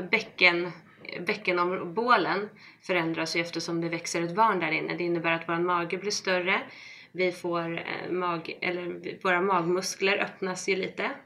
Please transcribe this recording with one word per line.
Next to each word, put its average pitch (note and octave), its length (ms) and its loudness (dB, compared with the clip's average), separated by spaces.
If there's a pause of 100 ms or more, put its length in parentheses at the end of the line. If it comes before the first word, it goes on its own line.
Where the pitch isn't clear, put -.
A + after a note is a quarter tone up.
(100)
bäcken, F3 640 4 (540)
bäckenbålen F#3 1200 2 (380)
förändras E3 500 0
ju E3+ 40 2
eftersom E3+ 400 -2
det E3 80 0
växer E3+ 340 -2
ett E3+ 120 -2
barn G#3 260 4
där D#3+ 100 0
inne. D#3 260 0
Det F3 80 -2
innebär E3+ 280 2
att E3 160 -2
våran E3+ 180 2
mage F3 320 0
blir F#3+ 120 -4
större. F#3+ 500 0 (520)
Vi F3+ 200 0
får, E3+ 460 -4
eh, - 320 -6
mag-, F3 500 -2
eller F3 220 -2
vi, F3 400 -8
våra F3+ 180 4
magmuskler F#3 800 2
öppnas - 500 -4
ju F#3+ 80 4
lite F#3+ 340 -4 (160)